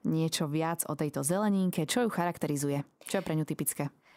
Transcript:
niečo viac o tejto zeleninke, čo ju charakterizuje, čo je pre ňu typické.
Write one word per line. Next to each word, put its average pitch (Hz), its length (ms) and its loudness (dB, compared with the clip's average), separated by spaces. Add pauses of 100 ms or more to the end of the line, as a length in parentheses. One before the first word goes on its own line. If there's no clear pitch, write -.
niečo 160 400 2
viac 160 400 0
o 151 80 -4
tejto 143 320 -2
zeleninke, 185 640 2
čo 247 160 2
ju 214 80 0
charakterizuje, 143 720 0 (240)
čo - 80 0
je 180 80 -2
pre 160 80 -2
ňu 156 80 2
typické. 156 480 -2 (280)